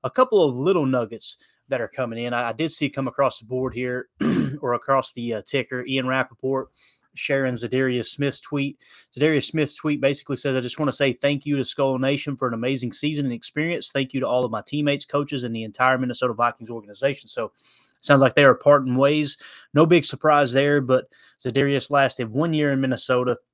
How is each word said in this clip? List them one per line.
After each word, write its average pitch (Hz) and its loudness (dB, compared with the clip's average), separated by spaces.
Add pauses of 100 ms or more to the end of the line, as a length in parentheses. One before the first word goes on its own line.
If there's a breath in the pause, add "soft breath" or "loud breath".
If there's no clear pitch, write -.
a 127 -4
couple 220 4
of 139 2
little 156 0
nuggets 117 -4 (320 soft breath)
that 127 -4
are 107 -6
coming 120 -6
in. 120 -6
I, 120 -2
I 117 -6
did 151 -4
see 143 -4
come 131 -6
across 135 0
the 110 -20
board 127 -4
here 123 -6 (120)
<clears throat> 151 -2
or 123 -2
across 135 0
the, 117 -6
uh, 104 -6
ticker, 127 -4
Ian 131 -4
Rappaport 131 -2 (460 soft breath)
sharing 135 -2
Zadarius 123 -2
Smith's 139 -4
tweet. 143 -6 (380 loud breath)
Zadarius 147 2
Smith's 151 -2
tweet 147 -4
basically 139 -2
says, 135 -2
"I 131 0
just 123 -8
wanna 143 -2
say 135 0
thank 143 -2
you 147 -2
to 131 0
Skull 135 -2
Nation 135 -2
for 127 -2
an 117 -2
amazing 123 -4
season 147 -4
and 120 -4
experience. 160 -6
Thank 135 -4
you 131 -2
to 120 -2
all 127 0
of 113 -4
my 110 -6
teammates, 143 -2
coaches, 143 -4
and 117 -6
the 113 -6
entire 127 0
Minnesota 123 -2
Vikings 117 -2
organization." 117 -6
So 113 -8 (480 soft breath)
sounds 139 6
like 131 6
they 147 6
are 131 10
parting 135 4
ways. 143 2 (380 loud breath)
No 151 8
big 160 6
surprise 147 2
there, 143 4
but 127 2 (320 soft breath)
Zadarius 135 0
lasted 131 2
one 156 0
year 147 2
in 135 0
Minnesota. 123 0 (160)